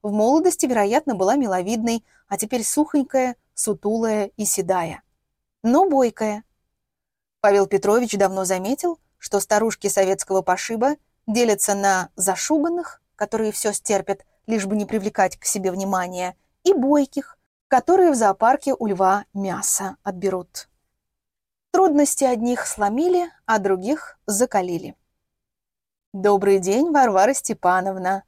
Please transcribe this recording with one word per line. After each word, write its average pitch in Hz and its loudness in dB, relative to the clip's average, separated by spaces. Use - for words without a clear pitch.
В 208 -6
молодости, 294 2
вероятно, 240 0
была 190 2
миловидной, 226 -2
а 202 -6
теперь 226 -4
сухонькая, 269 0
сутулая 214 -2
и 214 -6
седая. 180 -4
Но 285 4
бойкая. 220 0
Павел 202 4
Петрович 208 0
давно 190 0
заметил, 196 -2
что - -2
старушки 208 0
советского 190 0
пошиба 226 -2
делятся 214 0
на 196 0
зашуганных, 220 -2
которые 220 -4
все - -4
стерпят, 196 -4
лишь 214 -2
бы 202 -4
не 208 -2
привлекать 196 -2
к - -16
себе 190 -2
внимания, 180 -4
и 381 4
бойких, 277 0
которые 339 4
в 277 0
зоопарке 226 2
у 226 -4
льва 190 0
мясо 196 -6
отберут. 185 -8
Трудности 294 2
одних 240 -2
сломили, 330 0
а 220 0
других 196 -2
закалили. 196 -4
«Добрый 196 4
день, 226 0
Варвара 240 4
Степановна!» 190 -2